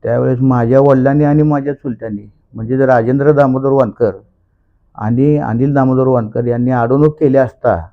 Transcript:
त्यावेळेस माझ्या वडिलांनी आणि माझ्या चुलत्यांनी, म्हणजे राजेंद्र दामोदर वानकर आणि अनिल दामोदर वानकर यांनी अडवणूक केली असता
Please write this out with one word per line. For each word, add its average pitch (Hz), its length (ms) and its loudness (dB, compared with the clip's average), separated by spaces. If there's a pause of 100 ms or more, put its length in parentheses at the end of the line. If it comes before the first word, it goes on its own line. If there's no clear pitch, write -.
त्यावेळेस 123 380 -2
माझ्या 127 380 2
वडिलांनी 139 440 2
आणि 147 200 2
माझ्या 143 300 -2
चुलत्यांनी, 107 580 -12 (220)
म्हणजे 120 320 -2
राजेंद्र 131 460 2
दामोदर 135 380 0
वानकर 120 420 0 (840)
आणि 127 420 0
अनिल 131 360 -2
दामोदर 131 340 0
वानकर 120 380 -2
यांनी 123 260 -2
अडवणूक 135 480 0
केली 135 180 2
असता 107 560 -2